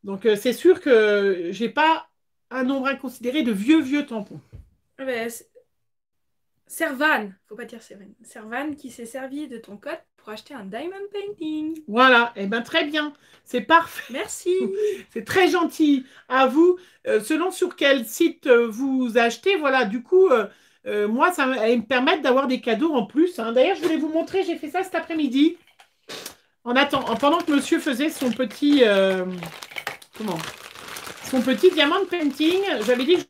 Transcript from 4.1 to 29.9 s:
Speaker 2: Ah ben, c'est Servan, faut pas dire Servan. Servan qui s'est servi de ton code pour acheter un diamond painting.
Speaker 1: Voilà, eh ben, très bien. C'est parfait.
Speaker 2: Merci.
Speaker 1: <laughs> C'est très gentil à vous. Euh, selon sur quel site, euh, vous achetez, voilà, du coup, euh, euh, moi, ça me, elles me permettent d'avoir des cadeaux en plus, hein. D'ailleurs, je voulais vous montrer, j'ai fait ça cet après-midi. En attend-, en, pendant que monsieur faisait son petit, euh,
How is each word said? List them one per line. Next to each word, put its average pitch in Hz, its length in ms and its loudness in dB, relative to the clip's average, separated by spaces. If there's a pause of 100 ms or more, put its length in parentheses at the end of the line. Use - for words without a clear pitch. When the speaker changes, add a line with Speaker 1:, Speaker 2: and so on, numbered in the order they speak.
Speaker 2:
Ah 269 80 -12
ben, 233 240 -6
c'est - 180 -16 (1200)
Servan, 277 640 -2 (180)
faut 214 60 -16
pas 233 100 -14
dire 226 180 -18
Servan. 196 220 -20 (180)
Servan 247 520 -8
qui 269 160 -16
s'est 233 140 -14
servi 269 440 -10
de 233 80 -12
ton 208 200 -16
code 302 220 -10 (180)
pour - 120 -20
acheter 214 240 -16
un 226 100 -14
diamond 240 280 -8 (200)
painting. 320 760 -6
Speaker 1:
Voilà, 240 500 4
eh 196 100 -6
ben, 226 140 -4
très 320 240 -2
bien. 302 260 -4 (320)
C'est - 180 -4
parfait. - 520 0
Speaker 2:
Merci. 359 420 -4 (280)
Speaker 1:
<laughs> 381 300 -6
C'est 226 120 -8
très 370 240 2
gentil 302 560 2 (240)
à 262 180 4
vous. 339 300 4 (300)
Euh, 214 120 2
selon 311 320 0
sur 370 240 -4
quel 277 300 2
site, - 420 -2
euh, 233 220 6
vous 254 480 -2
achetez, 233 400 0
voilà, 269 260 2
du 226 180 -4
coup, 370 280 4
euh, 220 180 4 (400)
euh, 208 220 -2
moi, 302 240 2
ça 285 120 0
me, 254 120 0
elles 226 220 2
me - 60 -6
permettent 269 360 0
d'avoir 269 260 2
des 254 140 -2
cadeaux 247 320 0
en 226 120 0
plus, 349 320 0
hein. 226 140 -6
D'ailleurs, 302 240 4
je 302 80 -10
voulais 320 140 0
vous 302 120 -4
montrer, 330 340 -2
j'ai 330 140 -4
fait 302 120 -12
ça 359 120 -4
cet 370 140 -8
après-midi. 320 640 2 (1040)
En 240 120 -2
attend-, 277 340 0
en, 226 80 -2
pendant 302 220 2
que 330 120 -2
monsieur 285 280 0
faisait 277 300 -2
son 254 220 -4
petit, 285 520 2
euh, 190 420 2 (920)